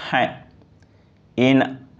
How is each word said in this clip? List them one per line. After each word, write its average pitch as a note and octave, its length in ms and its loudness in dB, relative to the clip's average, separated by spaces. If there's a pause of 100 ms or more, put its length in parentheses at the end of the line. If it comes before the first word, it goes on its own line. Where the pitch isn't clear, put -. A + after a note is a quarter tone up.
(120)
हैं। - 400 -4 (880)
इन C3 400 2 (220)